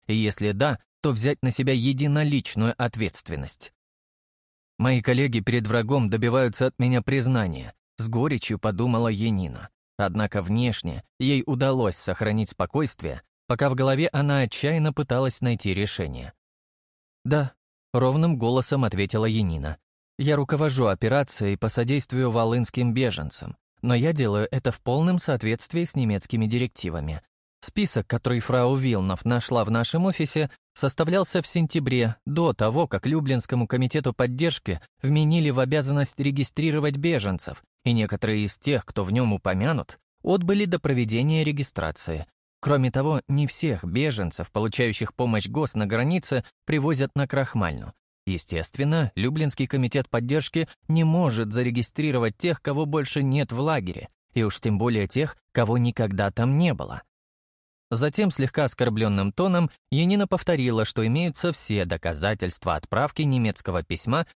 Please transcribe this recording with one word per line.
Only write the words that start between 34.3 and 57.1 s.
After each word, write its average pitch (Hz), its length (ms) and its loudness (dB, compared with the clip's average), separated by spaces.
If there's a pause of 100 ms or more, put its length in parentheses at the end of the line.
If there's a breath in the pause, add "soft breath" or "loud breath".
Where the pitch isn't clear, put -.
вменили 151 480 4
в 127 100 2
обязанность 139 600 0
регистрировать 143 800 0
беженцев, 107 640 -2 (200)
и 123 80 2
некоторые 107 540 0
из - 120 -6
тех, 139 280 0
кто - 180 -4
в 92 80 -4
нём 117 220 2
упомянут, 98 640 -2 (240)
отбыли 196 420 2
до 175 140 0
проведения 131 640 2
регистрации. 87 840 -4 (340)
Кроме 135 300 2
того, 143 360 0
не 143 180 2
всех 127 380 -2
беженцев, 101 680 -2
получающих 110 640 -2
помощь 113 340 0
гос 131 280 -4
на 107 100 0
границе, 123 600 0 (200)
привозят 143 500 0
на 139 120 0
Крахмальну. 90 640 -2 (320)
Естественно, 123 880 -2
Люблинский 139 520 -2
комитет 123 420 -2
поддержки 139 580 -2 (200 loud breath)
не 160 160 2
может 135 480 2
зарегистрировать 123 840 0
тех, 175 240 -2
кого 147 240 -2
больше 147 380 -2
нет 135 280 0
в 117 80 -4
лагере, 135 500 -2 (240)
и 117 100 2
уж 104 180 0
тем 104 160 2
более 107 300 0
тех, 143 280 -2 (160)
кого 117 260 2
никогда 104 540 0
там 127 260 2
не 165 160 4
было. 58 300 -8 (880)